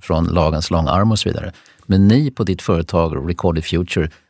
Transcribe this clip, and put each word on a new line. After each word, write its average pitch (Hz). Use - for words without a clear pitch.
från 82
lagens 82
långa 82
arm 104
och 107
så -
vidare. -
Men 98
ni 131
på 117
ditt 92
företag 82
Recorded 85
Future, 87